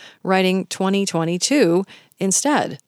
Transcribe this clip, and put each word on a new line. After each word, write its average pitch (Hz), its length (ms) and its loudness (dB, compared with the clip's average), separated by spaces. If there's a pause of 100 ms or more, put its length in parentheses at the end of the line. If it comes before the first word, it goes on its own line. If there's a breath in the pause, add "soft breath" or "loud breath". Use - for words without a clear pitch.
(220 loud breath)
writing 185 460 0
twenty 196 400 -2
twenty-two 175 760 0 (360 loud breath)
instead 196 580 -2 (100)